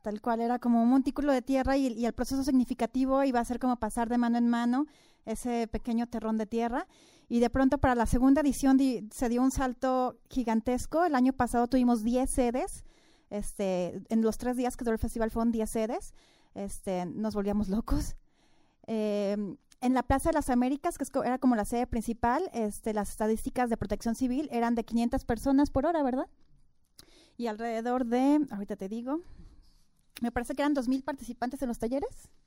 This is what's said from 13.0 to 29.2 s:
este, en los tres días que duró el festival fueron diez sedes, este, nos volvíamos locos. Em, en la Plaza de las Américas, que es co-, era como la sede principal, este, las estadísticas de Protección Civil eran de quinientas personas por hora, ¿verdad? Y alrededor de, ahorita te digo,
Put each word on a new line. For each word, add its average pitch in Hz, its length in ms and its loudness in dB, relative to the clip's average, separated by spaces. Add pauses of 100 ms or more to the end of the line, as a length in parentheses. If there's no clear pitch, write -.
este, 190 760 -4
en 226 140 2
los 220 160 0
tres 247 180 -2
días 247 200 -2
que 262 80 -8
duró 226 100 0
el 220 40 -4
festival 226 320 -2
fueron 233 220 0
diez 214 180 -2
sedes, 233 440 -4 (400)
este, 190 520 -6
nos 208 280 -4
volvíamos 202 340 0
locos. 240 480 -2 (720)
Em, 208 680 -2 (240)
en 254 140 2
la 247 80 2
Plaza 277 280 2
de 302 40 0
las 285 160 0
Américas, 262 480 0
que 277 60 -2
es - 60 -10
co-, 277 120 -2
era 247 160 0
como 254 160 4
la 208 100 0
sede 240 220 -2
principal, 240 680 -2
este, 214 400 -4
las 208 180 -2
estadísticas 226 600 -2
de 226 60 0
Protección 214 400 -4
Civil 262 340 -2
eran 233 240 0
de 226 100 -2
quinientas 233 400 -2
personas 269 460 2
por 269 160 0
hora, 330 160 2
¿verdad? 262 240 -2 (1120)
Y 233 60 -4
alrededor 226 580 -2
de, 269 460 4
ahorita 202 260 -8
te 190 140 -8
digo, 254 320 -6 (960)